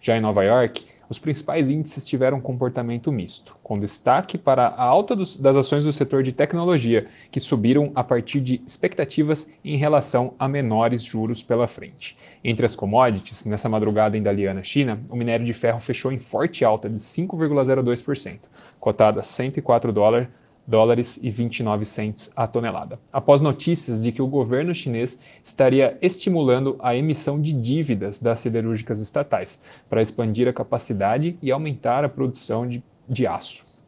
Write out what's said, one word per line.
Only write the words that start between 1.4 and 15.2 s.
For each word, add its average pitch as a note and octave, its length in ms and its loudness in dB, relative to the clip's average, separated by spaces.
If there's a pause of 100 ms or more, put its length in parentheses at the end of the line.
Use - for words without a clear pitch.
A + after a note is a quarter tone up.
índices D3 380 -4
tiveram C3 320 0
um - 20 -6
comportamento B2 680 -4
misto, - 540 -8
com G#2 140 -4
destaque C3 600 0
para B2 300 4
a - 140 -2
alta G3 320 4
dos, F#3+ 220 -4
das C3+ 200 4
ações C#3+ 280 2
do D3+ 80 0
setor C#3 300 0
de C3 80 0
tecnologia, C#3+ 800 2 (240)
que C3 80 -2
subiram C#3 560 2
a B2+ 60 0
partir B2 380 0
de B2+ 240 -2
expectativas - 880 -2 (100)
em D3 120 -4
relação C3+ 600 2
a C3+ 100 -2
menores A#2 540 0
juros A2 400 -4
pela A#2+ 240 0
frente. - 500 -14 (280)
Entre A#2 200 0
as A2 120 0
commodities, G#2+ 680 0
nessa G#2 240 -4
madrugada G#2+ 480 2
em G#2+ 60 -2
Dalian, G2 400 -2
China, A#2 460 -2
o B2 80 -10
minério A#2 280 -2